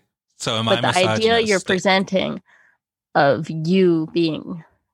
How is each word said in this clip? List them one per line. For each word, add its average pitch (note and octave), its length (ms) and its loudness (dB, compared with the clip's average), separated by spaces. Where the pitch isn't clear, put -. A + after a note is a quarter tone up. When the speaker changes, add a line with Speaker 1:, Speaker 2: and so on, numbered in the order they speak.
Speaker 1:
So A#2 200 -6
am A2+ 80 -2
Speaker 2:
But A#2 200 0
Speaker 1:
I G#3 60 2
Speaker 2:
the F#3 180 2
idea A3 180 0
you're G#3+ 180 2
Speaker 1:
misogynistic? - 100 -8
Speaker 2:
presenting F#3+ 760 -2
of C#3+ 340 2
you E3 640 0
being E3 500 -4